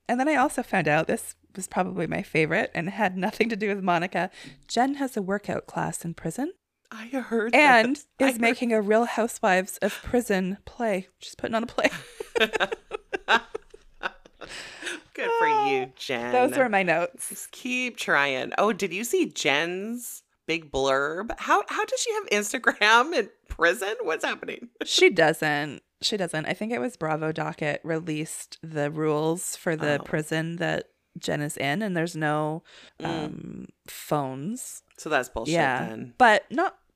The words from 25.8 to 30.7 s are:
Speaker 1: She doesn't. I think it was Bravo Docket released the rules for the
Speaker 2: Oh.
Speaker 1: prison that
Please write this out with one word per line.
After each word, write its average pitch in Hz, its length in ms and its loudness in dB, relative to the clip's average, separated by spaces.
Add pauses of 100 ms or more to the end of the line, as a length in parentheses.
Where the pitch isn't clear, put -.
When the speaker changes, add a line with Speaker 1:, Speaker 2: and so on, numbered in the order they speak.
Speaker 1:
She - 160 -2
doesn't. 160 300 -4
I 170 80 -2
think 220 180 -6
it 240 80 -2
was 240 160 -4
Bravo 156 340 -2
Docket 156 540 -4
released 160 800 -6
the 151 280 -2
rules 156 640 0
for 165 220 -2
the 147 240 0
Speaker 2:
Oh. - 20 -12
Speaker 1:
prison 160 540 -2
that 160 300 -2 (320)